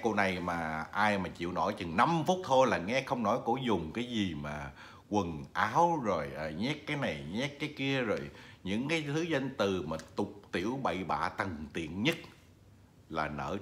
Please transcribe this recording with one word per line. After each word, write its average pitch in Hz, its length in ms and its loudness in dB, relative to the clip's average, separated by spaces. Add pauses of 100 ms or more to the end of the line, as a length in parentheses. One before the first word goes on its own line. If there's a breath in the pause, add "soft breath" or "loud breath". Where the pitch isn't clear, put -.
cô 110 120 2
này 95 260 2
mà 80 520 -2
ai 101 260 4
mà 90 100 -2
chịu 82 240 -4
nổi 90 220 2
chừng 85 220 -4
năm 156 300 6
phút 185 180 4
thôi 131 220 8
là 95 120 4
nghe 113 240 0
không 127 200 -2
nổi 110 220 4
cổ 117 180 2
dùng 87 300 2
cái 113 120 -2
gì 107 300 0
mà 73 360 -6 (380 loud breath)
quần 85 440 0
áo 143 520 2
rồi, 82 320 0
à, 76 140 -4
nhét 110 260 -2 (100)
cái 147 100 -2
này 85 360 -2
nhét 139 280 -4
cái 147 160 -6
kia 135 260 0
rồi 76 280 -2 (340 loud breath)
những 110 240 -2
cái 160 180 2
thứ 147 160 0
danh 139 360 0
từ 98 280 2
mà 78 100 -4 (200)
tục - 260 -2 (100)
tiểu 110 300 0
bậy 92 220 0
bạ 76 240 0
tầng 85 440 -4
tiện 85 300 -4
nhất 151 140 2 (920)
là 78 200 0
nở 73 340 -4